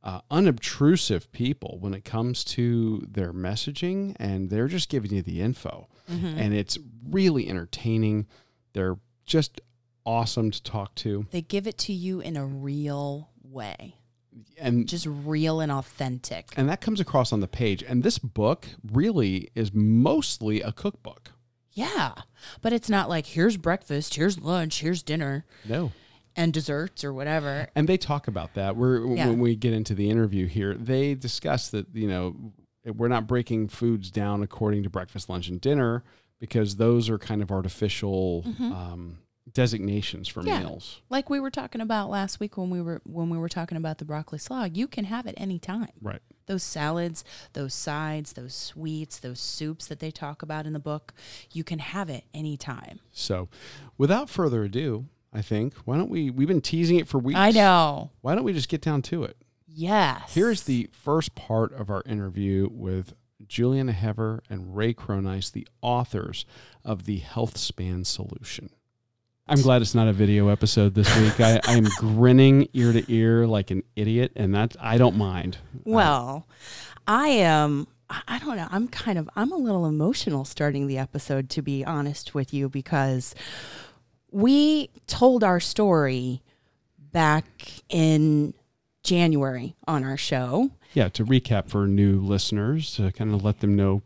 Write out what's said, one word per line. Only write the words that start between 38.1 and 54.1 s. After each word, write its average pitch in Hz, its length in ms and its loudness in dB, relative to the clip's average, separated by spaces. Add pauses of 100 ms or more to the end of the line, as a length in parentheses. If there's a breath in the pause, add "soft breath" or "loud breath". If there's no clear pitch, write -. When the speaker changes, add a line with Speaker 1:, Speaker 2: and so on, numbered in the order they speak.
Speaker 2:
Mm-hmm. 233 260 -6
Speaker 1:
um, 87 460 -12 (340)
designations 104 760 -2
for - 160 -10
Speaker 2:
Yeah. 381 160 -2
Speaker 1:
meals. 82 400 -12 (100)
Speaker 2:
Like 269 180 -4
we 285 120 -2
were 269 100 -6
talking 254 300 -10
about 220 300 -4
last 196 280 -4
week 208 180 -8
when 180 140 -6
we 180 120 -4
were, 170 220 -6
when 165 260 -6
we 165 80 -4
were 165 100 -4
talking 165 280 -8
about 160 220 -6
the 160 60 -12
broccoli 151 340 -10
slaw, 254 260 -8
you 190 220 -4
can 226 200 -8
have 233 200 -8
it 196 120 -12
any 190 200 -6
time. 208 320 -8 (100)
Speaker 1:
Right. 101 200 -8 (260)
Speaker 2:
Those 190 160 -4
salads, 165 640 -4 (300 loud breath)
those 135 200 -8
sides, 156 600 -6
those 123 200 -14
sweets, 156 640 -10
those 123 220 -12
soups - 480 -8
that 151 100 -12
they 160 140 -8
talk 147 300 -12
about 156 240 -8
in 156 60 -8
the 151 60 -6
book, 151 360 -8 (360 loud breath)
you 160 140 -8
can 165 160 -8
have 175 280 -8
it 131 240 -10
any 151 240 -8
time. - 440 -14 (100)
Speaker 1:
So, 92 380 -6 (480 loud breath)
without 190 340 2